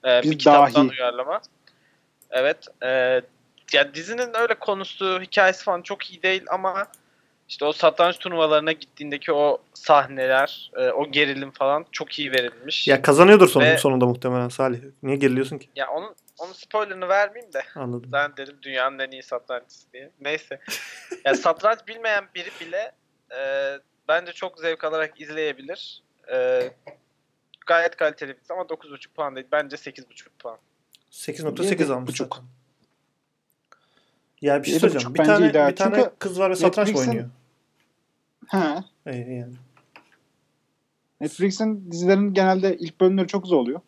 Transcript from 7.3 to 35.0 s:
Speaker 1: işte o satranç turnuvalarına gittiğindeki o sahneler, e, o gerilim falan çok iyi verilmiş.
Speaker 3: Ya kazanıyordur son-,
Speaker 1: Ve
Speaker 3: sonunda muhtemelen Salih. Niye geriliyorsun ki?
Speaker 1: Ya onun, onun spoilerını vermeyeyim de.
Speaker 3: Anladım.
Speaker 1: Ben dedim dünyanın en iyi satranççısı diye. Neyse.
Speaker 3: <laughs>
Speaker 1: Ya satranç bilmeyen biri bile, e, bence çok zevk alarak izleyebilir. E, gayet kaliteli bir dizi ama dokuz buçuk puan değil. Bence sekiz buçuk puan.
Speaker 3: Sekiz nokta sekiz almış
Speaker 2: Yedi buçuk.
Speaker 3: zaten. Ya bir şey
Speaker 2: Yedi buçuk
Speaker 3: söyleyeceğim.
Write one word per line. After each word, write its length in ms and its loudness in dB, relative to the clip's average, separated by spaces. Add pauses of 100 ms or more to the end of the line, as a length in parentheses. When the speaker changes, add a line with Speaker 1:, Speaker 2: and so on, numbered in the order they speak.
Speaker 1:
işte 160 -6
o 80 0
satranç 460 2
turnuvalarına 520 0
gittiğindeki 640 -8
o 240 2 (160)
sahneler, 1040 0
e, 160 0
o 200 -4
gerilim 400 -2
falan 400 -2
çok 280 -10
iyi 120 -6
verilmiş. 560 -4
Speaker 3:
Ya 140 4
kazanıyordur 460 10
son-, 140 4
Speaker 1:
Ve 160 6
Speaker 3:
sonunda 280 2
muhtemelen 440 -2
Salih. 300 -2 (240)
Niye 140 -2
geriliyorsun 400 0
ki? 180 -18
Speaker 1:
Ya 160 -6
onun, 240 -10 (240)
onun 140 -12
spoilerını 560 -6
vermeyeyim 440 -2
de. 80 -4 (140)
Speaker 3:
Anladım. 380 -10
Speaker 1:
Ben 240 -2
dedim 240 -14
dünyanın 380 -4
en 120 -8
iyi 120 -18
satranççısı 680 -12
diye. 180 -20 (100)
Neyse. 440 -8
Speaker 3:
<laughs> 40 -16 (560)
Speaker 1:
Ya 100 2
satranç 520 0
bilmeyen 380 -4 (100)
biri 140 -12 (120)
bile, 300 -8 (460)
e, 20 -10 (680)
bence 260 -2
çok 260 -12
zevk 240 -4
alarak 380 -4
izleyebilir. 840 -8 (300)
E, 360 0 (960)
gayet 300 0
kaliteli 400 -4
bir 60 -20
dizi 120 -14
ama 160 -10
dokuz 220 -14
buçuk 240 -20
puan 200 -8
değil. 160 -14
Bence 260 -2
sekiz 320 -18
buçuk 300 -20
puan. 180 -16 (540)
Speaker 3:
Sekiz 340 -12
nokta 180 -4
sekiz 280 0
almış 100 -4
Speaker 2:
Yedi 120 -8
buçuk. 220 -8
Speaker 3:
zaten. 140 -20 (1900)
Ya 180 0
bir 60 -8
şey 80 -2
Speaker 2:
Yedi 120 2
buçuk 60 4
Speaker 3:
söyleyeceğim. 220 -6